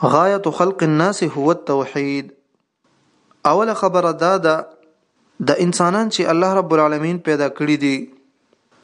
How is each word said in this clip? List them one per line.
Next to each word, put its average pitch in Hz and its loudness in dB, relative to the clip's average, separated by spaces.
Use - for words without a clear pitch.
غایة 170 2
خلق 185 0
الناس 180 0
هو 147 0
التوحید. 139 -4
اوله 202 2
خبره 170 2
دا 185 2
ده، 156 2
د 147 2
انسانان 180 0
چې 180 -2
الله 185 2
رب 170 -2
العالمین 156 0
پیدا 147 0
کړي 147 -2
دي، 135 0